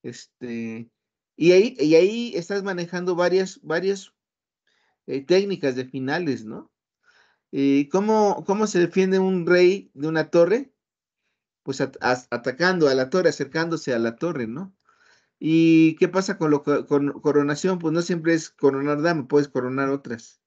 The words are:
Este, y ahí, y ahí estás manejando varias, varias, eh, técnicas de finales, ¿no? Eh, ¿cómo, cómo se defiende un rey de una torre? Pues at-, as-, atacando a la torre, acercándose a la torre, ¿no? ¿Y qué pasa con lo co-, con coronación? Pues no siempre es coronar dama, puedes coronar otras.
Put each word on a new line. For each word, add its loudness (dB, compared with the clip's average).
Este, -12
y 6
ahí, 6
y 4
ahí 2
estás -6
manejando -6
varias, 0
varias, -6
eh, -8
técnicas -2
de -6
finales, -6
¿no? -16
Eh, 0
¿cómo, 2
cómo 0
se -2
defiende 0
un 0
rey 2
de -6
una -2
torre? 2
Pues -8
at-, -4
as-, -2
atacando 0
a 2
la 0
torre, 2
acercándose -4
a -2
la -2
torre, -6
¿no? -12
¿Y 4
qué 2
pasa -4
con 0
lo 0
co-, 0
con 0
coronación? 0
Pues -2
no 0
siempre -2
es -4
coronar 0
dama, -2
puedes 0
coronar -4
otras. -10